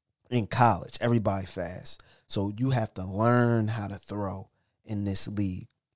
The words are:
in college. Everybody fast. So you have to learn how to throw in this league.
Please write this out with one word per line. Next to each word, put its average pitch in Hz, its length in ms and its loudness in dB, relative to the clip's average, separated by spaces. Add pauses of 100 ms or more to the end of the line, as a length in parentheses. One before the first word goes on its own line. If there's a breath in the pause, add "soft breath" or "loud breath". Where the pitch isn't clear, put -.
(300)
in 120 180 0
college. 113 520 4
Everybody 104 460 0
fast. - 580 -8 (240 loud breath)
So 101 300 -2
you 131 120 0
have 120 260 0
to 92 100 -6
learn 117 640 4
how 110 180 -4
to 98 80 -8
throw 98 540 -8 (360)
in 104 200 -4
this 98 220 0
league. 101 400 -4 (280)